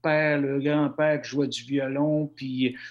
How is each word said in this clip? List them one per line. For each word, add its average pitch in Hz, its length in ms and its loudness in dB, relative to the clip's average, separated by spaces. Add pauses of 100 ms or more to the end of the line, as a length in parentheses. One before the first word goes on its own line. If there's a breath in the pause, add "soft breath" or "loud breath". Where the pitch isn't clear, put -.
père, 151 380 2
le 139 200 0
grand-père 147 600 2
qui - 80 -12
jouait 143 180 0
du 120 140 -8
violon, 143 720 0
puis 131 320 -2
ils 127 100 -2 (140 loud breath)